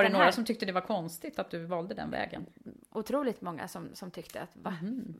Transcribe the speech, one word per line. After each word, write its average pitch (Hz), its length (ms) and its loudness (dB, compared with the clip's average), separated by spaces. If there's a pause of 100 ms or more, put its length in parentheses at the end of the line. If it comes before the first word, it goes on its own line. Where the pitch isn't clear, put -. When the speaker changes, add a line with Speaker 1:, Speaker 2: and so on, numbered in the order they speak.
Speaker 1:
det - 20 12
Speaker 2:
den 190 80 8
Speaker 1:
några 185 120 8
Speaker 2:
här 185 60 10
Speaker 1:
som 220 140 0
tyckte 220 200 0
det 190 60 -2
var 180 100 4
konstigt 185 580 -4
att 190 120 -4
du 165 140 -6
valde 175 280 -4
den 156 180 -6
vägen? - 340 -6 (480)
Speaker 2:
Otroligt 233 480 -2
många 170 260 -6
som, 175 260 -10
som 185 180 -12
tyckte - 300 -10
att, 165 140 -10
"Va? - 160 -6 (100)
Speaker 1:
Mhm. 208 380 -6